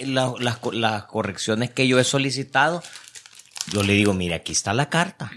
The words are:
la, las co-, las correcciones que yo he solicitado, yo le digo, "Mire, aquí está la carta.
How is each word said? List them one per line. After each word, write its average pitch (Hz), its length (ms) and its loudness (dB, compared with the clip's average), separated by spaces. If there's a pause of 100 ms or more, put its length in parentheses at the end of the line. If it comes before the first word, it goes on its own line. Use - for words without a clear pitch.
la, 131 340 0
las 120 200 -2
co-, 120 140 -4
las 110 320 0
correcciones 110 680 -4
que 131 180 2
yo 127 100 6
he 127 60 6
solicitado, 135 800 0 (920)
yo 104 100 2
le 101 120 2
digo, 101 200 6
"Mire, 90 200 -2
aquí - 180 -8
está - 200 -2
la 135 160 0
carta. 165 480 -4